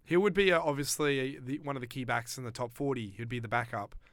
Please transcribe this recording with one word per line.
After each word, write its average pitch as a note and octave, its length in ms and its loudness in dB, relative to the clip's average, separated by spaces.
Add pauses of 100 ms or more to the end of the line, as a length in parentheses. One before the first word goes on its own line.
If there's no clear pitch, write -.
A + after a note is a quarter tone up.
He E3 120 2
would F#3+ 180 6
be, F#3+ 180 6
uh, E3 80 6
obviously, C#3+ 800 0
the, C3 200 -4
one C#3 160 -4
of B2+ 40 -6
the B2 60 -6
key B2+ 180 -6
backs A#2 340 -2
in C3 60 -8
the A#2 60 -6
top A#2+ 220 -6
forty. B2+ 440 -2
He'd A#2 120 -8
be B2 120 -4
the A2+ 80 -8
backup A2+ 460 -2 (180)